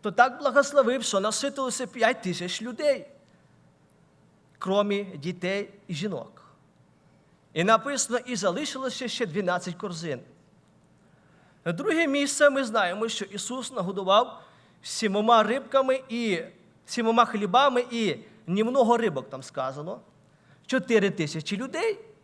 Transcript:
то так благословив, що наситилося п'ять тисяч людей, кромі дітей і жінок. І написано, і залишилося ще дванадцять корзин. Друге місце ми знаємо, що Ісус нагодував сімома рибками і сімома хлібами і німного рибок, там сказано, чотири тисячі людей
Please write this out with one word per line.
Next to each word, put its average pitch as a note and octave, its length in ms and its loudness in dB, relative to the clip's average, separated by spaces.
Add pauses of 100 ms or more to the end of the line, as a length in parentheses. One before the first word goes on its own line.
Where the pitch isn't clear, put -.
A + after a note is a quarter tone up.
то G#3 100 -4
так B3+ 280 4
благословив, C4+ 640 4
що G3 160 0
наситилося C4 680 -2
п'ять A#3+ 340 0
тисяч F3+ 400 -6
людей, B3+ 460 -2 (1500)
кромі G3+ 440 0
дітей F#3 680 -6 (180)
і F#3 60 -8
жінок. D#3 480 -8 (1120)
І D#3+ 100 0
написано, A3+ 600 2
і B3+ 100 -6
залишилося B3+ 720 -4
ще A3+ 180 -4
дванадцять F3+ 500 -4
корзин. E3 440 -8 (1500)
Друге D#4+ 420 0
місце C#4+ 420 4
ми C4+ 140 0
знаємо, G#3+ 440 0
що G3+ 180 -6
Ісус A#3 460 -10
нагодував G3 680 0 (400)
сімома G#3+ 600 4
рибками C4 680 0
і A3 300 -2 (460)
сімома A3+ 400 4
хлібами A#3+ 680 2
і G#3 260 -2 (300)
німного A3+ 500 4
рибок, E3+ 320 -2
там C3 140 -12
сказано, D3 560 -8 (680)
чотири A3 440 2
тисячі D#3+ 480 -4
людей F4 420 -4 (240)